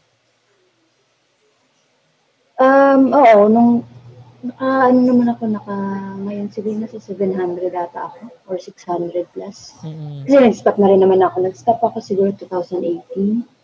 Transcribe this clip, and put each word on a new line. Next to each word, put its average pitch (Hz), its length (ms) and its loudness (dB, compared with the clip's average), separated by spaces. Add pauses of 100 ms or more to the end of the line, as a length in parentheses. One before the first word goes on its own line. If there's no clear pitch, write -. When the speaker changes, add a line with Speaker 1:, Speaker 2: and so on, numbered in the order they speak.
(2500)
Speaker 1:
Um, 269 560 4
oo. 233 320 6
Nung, 233 240 4 (720)
naka, 262 480 -2
ano 254 140 4
naman 247 260 2
ako, 233 180 -6
naka, 208 280 -8 (440)
ngayon 202 300 -10
siguro 208 260 -8
nasa 220 220 -10
seven 196 340 -6
hundred 180 460 -6
ata 175 320 -8
ako, - 100 -20 (280)
or 185 100 -6
six - 260 -20
hundred 175 480 -6
plus. - 540 -18
Speaker 2:
Mm-mm. 147 400 -14
Speaker 1:
Kasi 269 140 4
nag-stop 214 380 2
na 196 120 4
rin 196 80 6
naman 370 240 4
ako. 349 240 0
Nag-stop 247 340 -2
ako 226 220 -4
siguro 196 320 -2
two 180 160 -18
thousand 175 320 -6
eighteen. 180 640 -4 (180)